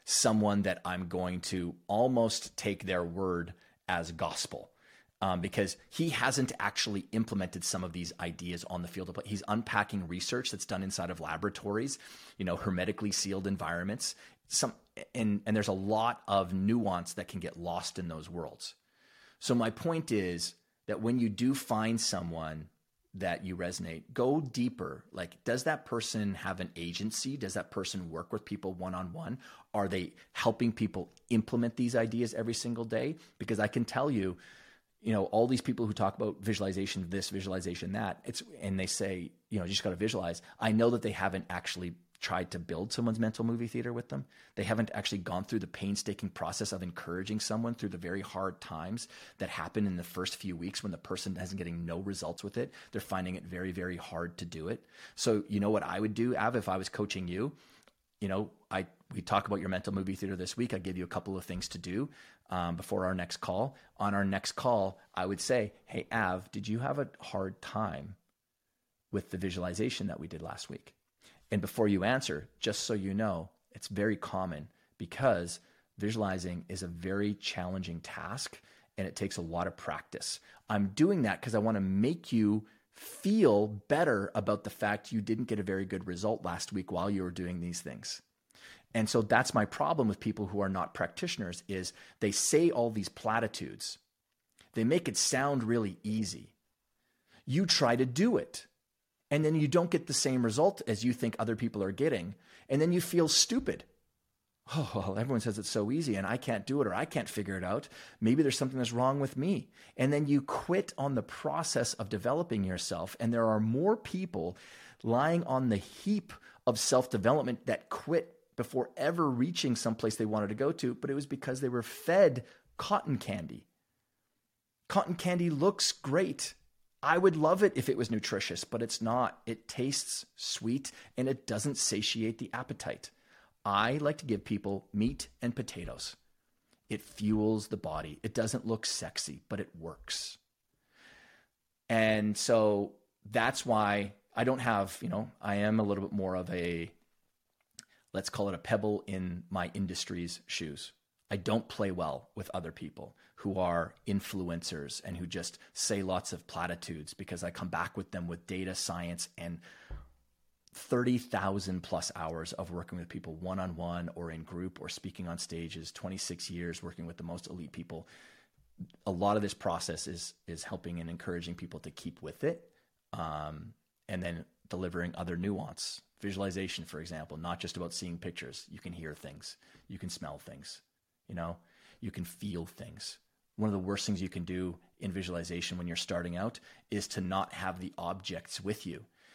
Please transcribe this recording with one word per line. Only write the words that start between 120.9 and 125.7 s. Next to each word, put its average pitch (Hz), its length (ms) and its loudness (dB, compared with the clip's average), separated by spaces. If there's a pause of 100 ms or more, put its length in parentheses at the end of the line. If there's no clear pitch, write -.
but 139 160 -4
it 135 40 0
was 143 120 -4
because 131 340 -4
they 135 80 2
were 123 140 0
fed 165 600 6 (320)
cotton - 420 0
candy. 80 480 -6 (1200)
Cotton 190 260 2
candy 175 380 2
looks 175 400 4